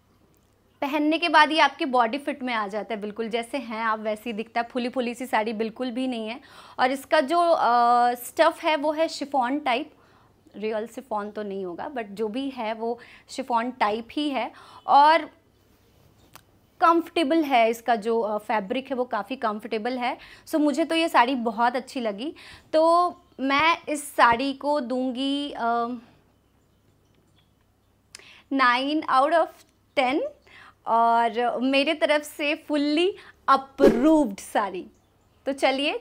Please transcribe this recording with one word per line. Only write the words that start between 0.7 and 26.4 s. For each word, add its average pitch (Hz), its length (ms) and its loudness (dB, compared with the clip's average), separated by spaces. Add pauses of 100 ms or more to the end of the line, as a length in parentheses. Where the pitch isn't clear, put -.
पहनने 302 380 0
के 339 100 0
बाद 302 240 4
ये 320 80 2
आपके 294 260 2
बॉडी 247 320 0
फिट 277 240 -8
में 254 120 -4
आ 214 140 -4
जाता 208 260 -8
है, 208 60 -6
बिल्कुल 208 280 -8
जैसे 233 300 -4
हैं 226 220 -8
आप 220 200 -2
वैसे 214 300 -6
ही - 20 -4
दिखता 220 280 -6
है। 233 60 -4
फुली 240 220 -6
फुली 240 260 -4
सी 254 120 -10
साड़ी 226 260 0
बिल्कुल 226 380 -6
भी 254 160 -4
नहीं 226 220 -6
है। 247 120 -12 (380)
और 254 120 2
इसका 269 300 0
जो, 302 200 2
अ, 339 200 4 (540)
स्टफ़ 320 520 0
है, 320 100 2
वो 302 160 0
है 320 160 0
शिफॉन 277 500 -2
टाइप, 277 340 -2 (640)
रियल 214 300 -6
शिफॉन 214 440 -8
तो 208 120 -8
नहीं 196 220 -8
होगा, 294 260 -10
but 254 120 -6
जो 208 260 -6
भी 262 220 -6
है, 233 240 -6
वो 233 240 -6 (300)
शिफॉन 247 420 -4
टाइप 226 420 -2
ही 294 180 -4
है। 262 220 -4 (340)
और 302 340 6 (1600)
कंफर्टेबल 330 640 2
है, 240 260 4
इसका 233 260 0
जो, 226 240 -2
अ, 214 180 -2
फैब्रिक 226 520 -4
है, 269 60 -4
वो 247 80 -2
काफ़ी 247 320 -6
कंफर्टेबल 226 640 -4
है। 247 200 -4 (280)
So, - 80 -4
मुझे 294 300 2
तो 320 100 -2
ये 330 140 2
साड़ी 262 260 4
बहुत 240 420 -2
अच्छी 254 240 -8
लगी। 226 340 -6 (380)
तो 330 380 4 (300)
मैं 294 380 2 (100)
इस 294 280 -8
साड़ी 254 360 4
को 285 280 -4
दूंगी, 262 680 -4
अ, - 120 -10 (3000)